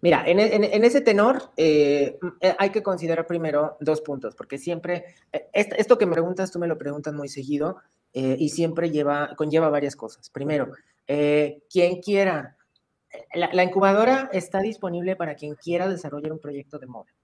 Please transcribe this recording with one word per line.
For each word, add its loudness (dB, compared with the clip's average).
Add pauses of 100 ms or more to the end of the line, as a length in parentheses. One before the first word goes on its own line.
Mira, 4
en 4
e-, 4
en, 4
en 2
ese 6
tenor, 2
eh, 4 (240)
eh, 4
hay 2
que -4
considerar -2
primero -2
dos 0
puntos, -8
porque -12
siempre, -6 (260)
eh, -8
est-, 0
esto 4
que 2
me 0
preguntas, -2
tú -8
me -2
lo -2
preguntas -8
muy -10
seguido, -4 (360)
eh, 0
y 0
siempre -2
lleva, -2
conlleva 2
varias -2
cosas. -16
Primero, -4 (360)
eh, 0
quien 2
quiera, 0 (540)
eh, -18 (100)
la, -2
la 4
incubadora 2
está -4
disponible -4
para -6
quien -12
quiera -2
desarrollar -6
un -10
proyecto -14
de -18
moda. -18 (120)